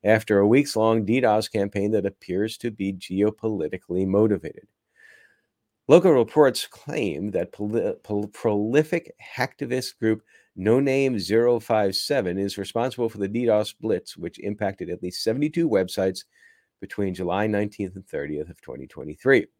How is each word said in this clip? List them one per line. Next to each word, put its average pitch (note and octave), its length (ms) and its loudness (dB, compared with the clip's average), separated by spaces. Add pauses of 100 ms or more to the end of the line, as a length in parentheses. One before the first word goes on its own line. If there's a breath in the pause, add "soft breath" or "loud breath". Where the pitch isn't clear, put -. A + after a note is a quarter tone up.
after G#2+ 360 4
a G2+ 100 4
weeks-long A2+ 560 2
D A#2 160 2
dos A2 260 2
campaign G2+ 460 -2
that G2+ 140 0
appears G2 520 -6
to A#2+ 120 -6
be G2 240 -6
geopolitically F#2+ 1120 -2
motivated. G2+ 600 0 (1200 soft breath)
Local E3+ 240 8
reports C3 540 4
claim G2+ 680 -6
that F2+ 200 -2
poli-, G#2 500 -2
pol-, G#2 260 -4
prolific A#2 880 -2 (220)
hacktivist B2 640 -6
group A2 240 0 (340 soft breath)
No A2 240 2
Name C3+ 380 0
Zero A2+ 420 2
five G#2 340 0
seven F#2+ 440 -2
is G2 180 -4
responsible A#2 540 -4
for G#2 80 -16
the G2 100 -4
D A#2 160 -4
dos G#2+ 300 2
blitz, - 420 -6
which F2+ 220 -12
impacted G2+ 500 -6
at F2 140 -8
least F#2 200 -8
seventy-two D3+ 460 -2
websites F#2+ 560 -2 (560 soft breath)
between G2 320 -6
July F2+ 360 -2
nineteenth G#2 480 -4
and G2+ 100 -16
thirtieth D2+ 420 -8
of D#2 120 -20
twenty C2 260 -14
twenty-three. D#2+ 600 0 (140)